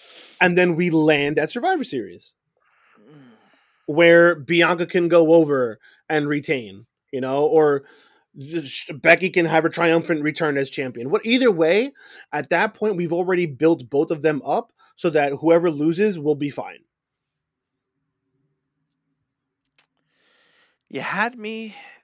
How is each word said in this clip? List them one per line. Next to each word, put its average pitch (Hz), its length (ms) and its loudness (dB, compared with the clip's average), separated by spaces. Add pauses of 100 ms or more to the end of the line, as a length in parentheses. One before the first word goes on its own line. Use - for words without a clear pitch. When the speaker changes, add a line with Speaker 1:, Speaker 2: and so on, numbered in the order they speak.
(420)
Speaker 1:
and 180 160 2
then 180 180 2
we 175 140 -2
land 151 500 2
at 156 100 -2
Survivor 311 360 -4
Series, 95 480 -10 (680)
Speaker 2:
Mm. 117 140 -20 (720)
Speaker 1:
where 170 500 6
Bianca 170 500 0
can 175 220 0
go 165 260 4
over 139 460 2 (300)
and 151 180 -2
retain, 127 580 -6 (260)
you 131 100 -6
know, 139 240 -2
or 147 380 2 (540)
just 143 640 -10
Becky 170 280 4
can 175 160 0
have 160 180 2
a 165 60 0
triumphant 165 540 0
return 151 340 -2
as 139 120 -4
champion. 127 420 -8
What, 208 140 -2
either 240 260 2
way, 185 420 0 (380)
at 151 180 -6
that 196 240 -2
point, 214 220 -4
we've 170 180 -4
already 180 320 -2
built 143 460 0
both 151 180 0
of 151 140 -4
them 151 200 0
up 175 280 -4 (240)
so - 140 -4
that 143 240 0
whoever 165 380 2
loses 165 480 -2
will 151 160 0
be 143 140 -4
fine. 95 300 -12 (4000)
Speaker 2:
You 131 120 -12
had 202 360 -6
me, 220 380 -12 (280)